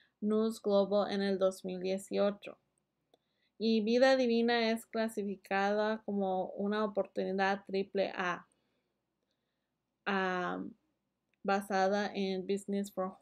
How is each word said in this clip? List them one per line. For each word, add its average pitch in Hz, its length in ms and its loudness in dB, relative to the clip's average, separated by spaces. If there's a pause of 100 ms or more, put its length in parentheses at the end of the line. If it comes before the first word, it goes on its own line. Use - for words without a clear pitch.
(220)
News 214 400 0
Global 202 480 2
en 196 120 -2
el 196 160 0
dos 190 260 0
mil 185 160 -6
dieciocho. 196 800 -4 (960)
Y 226 220 2
Vida 247 380 4
Divina 233 520 2
es 226 160 -4
clasificada 208 1160 -2
como 190 440 -2 (100)
una 202 260 0
oportunidad 196 840 -2
triple 196 480 -2
A, 180 320 -4 (1600)
ah, 185 560 -2 (800)
basada 202 720 2
en 190 320 -2
business 202 460 -2
for 190 300 -6